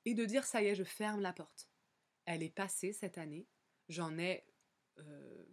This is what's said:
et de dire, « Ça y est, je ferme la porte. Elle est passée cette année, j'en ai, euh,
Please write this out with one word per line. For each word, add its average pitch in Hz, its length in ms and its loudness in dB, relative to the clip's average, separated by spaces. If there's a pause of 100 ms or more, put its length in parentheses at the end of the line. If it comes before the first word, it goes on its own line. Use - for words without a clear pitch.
et 233 100 4
de 226 100 4
dire, « 247 200 4
Ça 220 180 4
y 202 40 8
est, 202 80 6
je 190 80 2
ferme 208 380 0
la 180 120 0
porte. - 360 -12 (560)
Elle 165 160 0
est 160 80 0
passée 196 440 -2
cette 185 260 -6
année, 156 260 -6 (440)
j'en 165 280 -2
ai, 175 260 0 (540)
euh, 143 560 -14